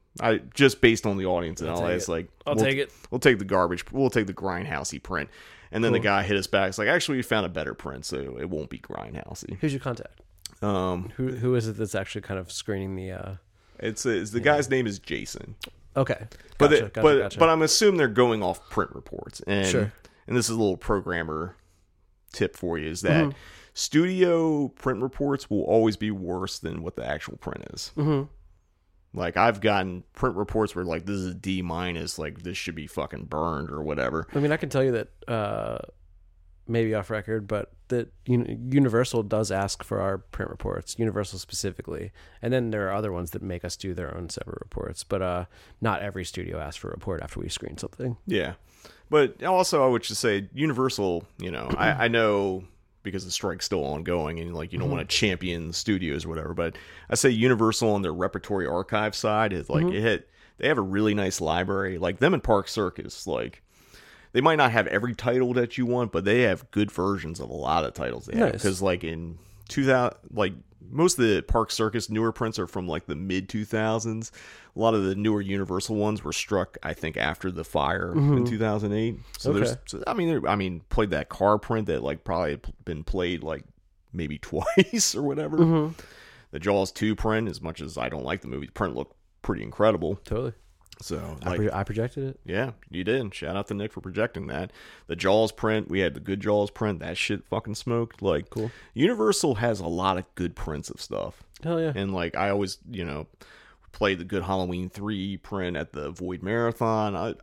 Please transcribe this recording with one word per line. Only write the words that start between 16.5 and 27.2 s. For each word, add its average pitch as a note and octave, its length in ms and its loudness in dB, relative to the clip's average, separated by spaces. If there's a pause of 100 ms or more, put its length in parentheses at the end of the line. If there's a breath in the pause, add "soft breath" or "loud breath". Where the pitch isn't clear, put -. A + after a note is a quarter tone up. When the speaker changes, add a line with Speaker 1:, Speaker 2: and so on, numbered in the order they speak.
Speaker 1:
But C#3+ 120 8
Speaker 2:
Gotcha, D3+ 40 6
Speaker 1:
they, A#2+ 140 8
Speaker 2:
gotcha, A2 140 -6
Speaker 1:
but, D3 160 8
Speaker 2:
gotcha. G2+ 200 -2
Speaker 1:
but E3 100 8
I'm D#3+ 140 6
assuming F#3 360 6
they're C3+ 100 6
going A2+ 340 6
off F#2 260 -2
print - 260 0
reports. - 520 -14
And, G2 220 2
Speaker 2:
Sure. G#2 240 2 (340 soft breath)
Speaker 1:
and A2+ 100 0
this A#2 140 2
is A2+ 60 -2
a - 20 -2
little G2 180 4
programmer F2 800 -2 (800)
tip - 240 0
for E2+ 220 -2
you: D#2 120 -4
is F2+ 120 -8
that D#3 240 4
Speaker 2:
Mm-hmm. C#3+ 120 -4 (360 loud breath)
Speaker 1:
studio E3 920 4
print A#2+ 340 -4
reports C#3 460 -2
will G2+ 140 2
always A2+ 340 4
be G#2+ 140 -2
worse F#2 480 -4
than E2 240 -6
what F2 140 -8
the A#1 100 -6
actual - 320 -6